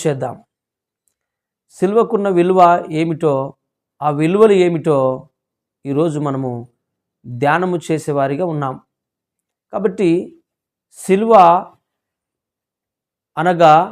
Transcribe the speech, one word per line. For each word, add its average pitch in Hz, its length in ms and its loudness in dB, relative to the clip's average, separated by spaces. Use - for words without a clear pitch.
చేద్దాం. 135 340 -6
సిలువకున్న 208 520 -2
విలువ 185 220 2
ఏమిటో, 160 340 -2
ఆ 143 80 -4
విలువలు 202 340 4
ఏమిటో 165 320 0
ఈరోజు 147 360 -2
మనము 139 300 -4
ధ్యానము 151 520 -4
చేసేవారిగా 143 680 -4
ఉన్నాం. 139 220 -6
కాబట్టి 196 380 -2
సిలువ 214 360 0
అనగా 165 380 4